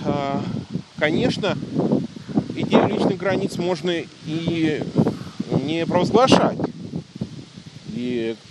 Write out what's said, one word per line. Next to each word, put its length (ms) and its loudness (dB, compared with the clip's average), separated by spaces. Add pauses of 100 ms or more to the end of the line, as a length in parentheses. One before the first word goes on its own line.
а, 400 -2 (560)
конечно, 600 0 (1000)
идею 320 4
личных 300 0
границ 400 -2
можно 340 0 (340)
и 560 0 (800)
не 240 0
провозглашать. 720 4 (1400)
И 400 -2 (160)